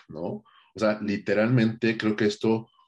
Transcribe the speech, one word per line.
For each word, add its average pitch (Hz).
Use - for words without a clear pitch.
¿no? 87
O 95
sea, 107
literalmente 110
creo 107
que 107
esto 110